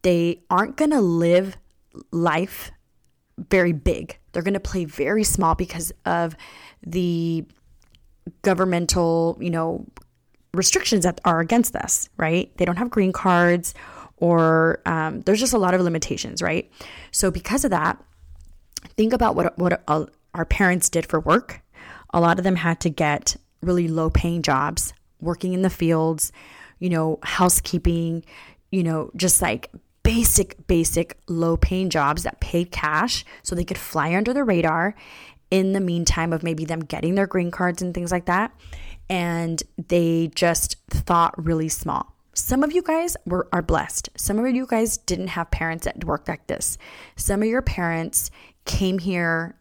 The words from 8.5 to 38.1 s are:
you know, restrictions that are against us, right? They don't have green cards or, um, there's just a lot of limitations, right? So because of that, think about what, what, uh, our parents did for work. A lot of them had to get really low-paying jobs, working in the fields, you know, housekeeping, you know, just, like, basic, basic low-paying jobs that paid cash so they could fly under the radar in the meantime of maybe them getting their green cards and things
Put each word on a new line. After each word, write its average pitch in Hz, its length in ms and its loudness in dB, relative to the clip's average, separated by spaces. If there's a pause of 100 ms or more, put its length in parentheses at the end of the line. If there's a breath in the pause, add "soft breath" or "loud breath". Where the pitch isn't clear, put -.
you 175 80 -4
know, 165 360 -4 (680)
restrictions 190 500 2
that 175 220 0
are 170 140 4
against 233 360 2
us, - 420 -4
right? 165 400 0
They 180 80 2
don't 175 120 -2
have 240 120 -2
green 190 220 2
cards 175 600 4 (440 loud breath)
or, 165 680 4
um, 160 360 -2
there's 208 180 2
just 247 140 0
a 240 40 2
lot 185 160 4
of 185 80 2
limitations, 170 600 -2
right? 170 300 -4 (400 loud breath)
So 190 200 0
because 233 340 -4
of 220 60 2
that, 160 300 0 (960)
think 220 180 2
about 233 220 2
what, 175 220 0
what, 175 300 0
uh, 151 180 2 (300)
our 165 100 -2
parents 180 440 2
did 165 180 -2
for 160 120 0
work. 165 420 0 (520 loud breath)
A 170 80 4
lot 170 160 4
of 185 60 -2
them 185 120 4
had 165 260 0
to 175 80 2
get 147 460 0 (260)
really 175 260 2
low-paying 160 560 0
jobs, 147 500 0 (260)
working 175 340 -4
in 185 100 0
the 185 60 4
fields, 160 640 0 (480 loud breath)
you 180 100 -2
know, 160 340 0
housekeeping, 170 1000 0 (480 loud breath)
you 190 120 0
know, 160 320 -2
just, 175 260 0
like, - 300 -4 (320)
basic, 226 640 2
basic 170 500 0 (100)
low-paying 170 640 0
jobs 151 340 0
that - 160 -8
paid 175 320 -2
cash 156 540 -2 (160 loud breath)
so - 140 -6
they 175 80 -2
could - 140 -6
fly 160 380 -2
under 214 180 0
the 277 100 0
radar 170 520 2 (540 loud breath)
in 190 240 2
the 196 60 0
meantime 170 540 0
of 160 100 -4
maybe 160 220 -4
them 165 160 -6
getting 160 340 -4
their 196 120 2
green 175 240 -2
cards 180 300 -2
and 180 120 -6
things 175 180 -4